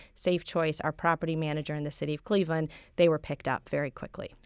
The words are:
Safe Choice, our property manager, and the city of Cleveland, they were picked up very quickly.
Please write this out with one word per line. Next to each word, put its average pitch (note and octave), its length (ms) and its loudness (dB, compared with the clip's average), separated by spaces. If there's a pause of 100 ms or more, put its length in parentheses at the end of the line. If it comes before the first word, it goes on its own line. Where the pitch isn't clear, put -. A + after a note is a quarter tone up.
(160)
Safe F3+ 280 0
Choice, D#3+ 360 0
our D3+ 100 -2
property E3 460 0
manager, D3+ 380 -2
and D3 120 -4
the C#3+ 60 -6
city D3+ 220 -4
of D3 100 -10
Cleveland, D#3+ 460 2 (260)
they E3+ 120 8
were D#3 120 4
picked - 260 -6
up C3 220 -2
very C#3+ 240 -2
quickly. - 400 -12 (140)